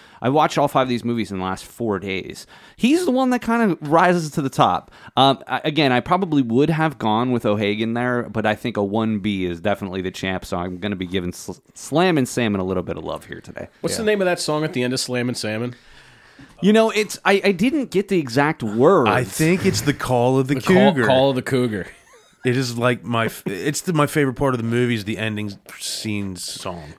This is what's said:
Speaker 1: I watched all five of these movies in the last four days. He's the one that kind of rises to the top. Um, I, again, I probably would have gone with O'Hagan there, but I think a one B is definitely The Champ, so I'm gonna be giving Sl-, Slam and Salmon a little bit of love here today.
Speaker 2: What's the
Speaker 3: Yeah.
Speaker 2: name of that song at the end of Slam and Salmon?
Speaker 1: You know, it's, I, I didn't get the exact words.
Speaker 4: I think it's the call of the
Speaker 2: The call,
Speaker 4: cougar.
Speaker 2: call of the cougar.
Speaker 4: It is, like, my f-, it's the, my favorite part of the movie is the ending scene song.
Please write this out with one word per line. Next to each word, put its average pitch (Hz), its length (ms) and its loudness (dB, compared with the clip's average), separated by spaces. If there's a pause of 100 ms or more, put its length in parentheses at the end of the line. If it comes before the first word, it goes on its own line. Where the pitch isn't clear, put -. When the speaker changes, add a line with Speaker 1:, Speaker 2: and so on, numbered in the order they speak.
(240)
Speaker 1:
I 117 60 0
watched 151 280 2
all 143 100 4
five 139 160 2
of 131 60 -2
these 120 160 -2
movies 117 260 -2
in 98 60 -6
the 92 60 -4
last 92 220 -6
four 107 340 -2
days. 95 480 -4 (300)
He's 330 280 2
the 302 60 0
one 254 180 2
that 247 140 0
kind 226 280 2
of 156 60 -2 (140)
rises 170 400 4
to 165 100 -2
the 135 80 0
top. 101 400 2 (260)
Um, 135 320 4
I, 127 160 -4
again, 143 280 0
I 123 80 2
probably 165 420 0
would 127 300 2
have 156 260 0
gone 113 340 0
with 120 140 0
O'Hagan 107 480 0
there, 120 300 -2
but 107 240 -4
I 107 80 2
think 113 200 -6
a 104 80 0
one 107 360 0
B 95 260 -2
is 87 160 -4
definitely 98 400 -2
The 92 100 -4
Champ, 92 340 -4
so 95 120 -6
I'm 90 220 -6
gonna 101 160 -4
be 92 120 -6
giving 90 240 -2
Sl-, - 220 -12 (220)
Slam 165 420 2
and 127 100 2
Salmon 107 320 0
a 95 40 -2
little 92 200 -2
bit 85 140 -8
of 80 60 -10
love 78 220 -8
here - 140 -14
today. - 280 -14 (140)
Speaker 2:
What's 170 160 -4
the 226 60 -4
Speaker 3:
Yeah. 214 40 -2
Speaker 2:
name 208 140 2
of 190 40 0
that 175 140 0
song 151 240 -2
at 156 100 -4
the 123 80 -2
end 123 120 0
of 127 60 -2
Slam 123 300 -2
and 120 80 -4
Salmon? 113 380 -4 (840)
Speaker 1:
You 190 120 4
know, 220 160 4
it's, 208 360 -2
I, 196 180 4
I 196 80 4
didn't 240 400 0
get 202 160 0
the 196 100 0
exact 143 460 0
words. 123 460 4
Speaker 4:
I 120 140 2
think 160 420 0
it's 110 160 2
the 135 120 2
call 127 460 2
of 135 80 2
the 143 80 0
Speaker 2:
The 127 60 -2
call, 190 320 6
Speaker 4:
cougar. 127 120 2
Speaker 2:
call 131 240 4
of 135 60 0
the 123 60 -2
cougar. 117 460 -2 (580)
Speaker 4:
It 123 100 2
is, 123 220 -4
like, 120 260 0
my 113 220 0
f-, - 200 -6
it's 98 360 -4
the, 185 120 -2
my 147 140 4
favorite 135 280 0
part 139 180 0
of 123 60 -2
the 117 40 -6
movie 120 320 0
is 107 80 -4
the 101 140 -6
ending 104 340 -4 (280)
scene 101 580 -6
song. 85 600 -12